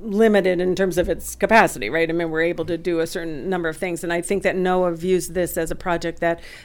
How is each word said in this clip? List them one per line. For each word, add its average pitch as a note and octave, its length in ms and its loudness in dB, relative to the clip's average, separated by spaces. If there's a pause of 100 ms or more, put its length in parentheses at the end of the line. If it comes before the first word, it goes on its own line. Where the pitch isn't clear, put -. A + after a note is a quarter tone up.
limited G3 600 4
in F3+ 140 2
terms F#3 220 0
of E3+ 120 2
its - 260 -6
capacity, F#3+ 540 4
right? E3 200 0
I E3 40 -2
mean, E3+ 160 0
we're D#3+ 120 0
able E3+ 240 0
to E3+ 120 -4
do E3+ 220 -2
a E3 80 0
certain E3 420 -6
number F3+ 180 -2
of D#3+ 80 -4
things, F3 280 -6
and E3+ 100 -2
I F3 80 0
think F#3+ 220 -2
that F#3 120 0
noaa F3+ 400 2
views F3 340 0
this E3+ 280 -2
as E3 140 -2
a F3 40 -4
project E3+ 460 -4
that E3+ 180 0 (260)